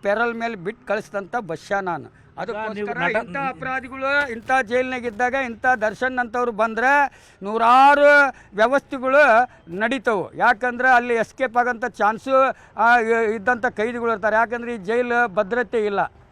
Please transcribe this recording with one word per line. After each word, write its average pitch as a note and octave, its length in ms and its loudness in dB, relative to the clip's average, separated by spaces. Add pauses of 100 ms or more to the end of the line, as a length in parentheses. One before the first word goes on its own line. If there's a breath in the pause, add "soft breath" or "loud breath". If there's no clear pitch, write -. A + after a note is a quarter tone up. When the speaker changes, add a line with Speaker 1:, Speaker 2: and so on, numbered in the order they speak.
Speaker 1:
ಪೆರಲ್ A3+ 320 -2
ಮೇಲೆ A#3 200 -6
ಬಿಟ್ಟು F#3+ 320 -12
ಕಳಿಸಿದಂಥ G3+ 500 -6
ಬಸ್ಸ F3+ 360 -8
ನಾನು. F3 500 -6 (200 soft breath)
Speaker 2:
ಈಗ G3+ 80 -10
ನೀವು A3 140 -8
Speaker 1:
ಅದಕ್ಕೋಸ್ಕರ G#3 400 -6
Speaker 2:
ನಟ- A3 220 0
Speaker 1:
ಇಂಥ F3+ 100 -10 (120)
ಅಪರಾಧಿಗಳು C4 840 -4
ಇಂಥ A3 180 -10 (120)
ಜೈಲ್ನಾಗ B3+ 420 -2
ಇದ್ದಾಗ A#3+ 300 -2
ಇಂಥ B3+ 320 -4 (140)
ದರ್ಶನ್ B3 380 -4
ಅಂತವ್ರು A#3+ 340 -4
ಬಂದ್ರೆ A3+ 580 0 (320 soft breath)
ನೂರಾರು C4+ 920 6 (200 loud breath)
ವ್ಯವಸ್ಥೆಗಳು B3+ 920 2 (280 soft breath)
ನಡೀತವು. G#3+ 600 -2
ಯಾಕಂದ್ರೆ B3 540 0
ಅಲ್ಲಿ A#3+ 240 2
ಎಸ್ಕೇಪ್ A3+ 420 -4
ಆಗಂಥ A#3+ 280 -2
ಚಾನ್ಸು, A#3+ 720 0 (200 loud breath)
ಆ, A#3 220 4
ಇ-, A3+ 360 0
ಇದ್ದಂಥ A3+ 320 -2
ಖೈದಿಗಳು A#3 460 -4
ಇರ್ತಾರೆ. G#3+ 240 -2
ಯಾಕಂದ್ರೆ A#3 380 -2
ಈ A3+ 40 -8
ಜೈಲು A#3+ 560 -2
ಭದ್ರತೆ G#3+ 520 -2
ಇಲ್ಲ. G3 260 -2 (200)